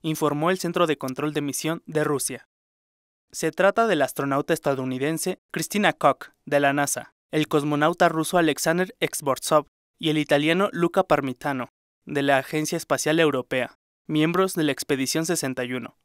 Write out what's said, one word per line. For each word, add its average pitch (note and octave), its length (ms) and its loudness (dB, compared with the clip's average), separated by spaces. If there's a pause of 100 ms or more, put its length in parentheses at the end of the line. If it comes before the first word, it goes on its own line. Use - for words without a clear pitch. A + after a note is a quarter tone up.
informó D#3 500 0
el F#3 80 -2
Centro E3+ 260 0
de D#3 120 0
Control C#3+ 360 -6
de D3+ 60 0
Misión D3 460 -4
de D#3 180 -2
Rusia. C#3 460 -4 (800)
Se D#3+ 200 -2
trata G3 360 4
del E3 140 2
astronauta C#3 520 0
estadounidense C#3 840 -2 (120)
Christina F3 420 0
Koch, - 380 0 (140)
de C#3+ 140 2
la C#3 140 2
nasa, C#3+ 400 -2 (180)
el D#3 160 0
cosmonauta D3+ 640 2
ruso D#3+ 280 0
Alexander E3+ 600 0
Exvortsov D3 680 0 (300)
y D#3+ 120 -2
el D3+ 80 2
italiano D#3 560 2
Luca E3+ 300 2
Parmitano, C#3 680 -2 (340)
de C#3+ 200 -4
la C#3 160 4
Agencia D#3 360 -4
Espacial D#3 460 0
Europea, C3 560 0 (280)
miembros E3+ 500 0
de E3 100 0
la C#3 80 2
Expedición C#3 520 -2
sesenta C#3 380 -4
y B2 120 -6
uno. A#2 300 -10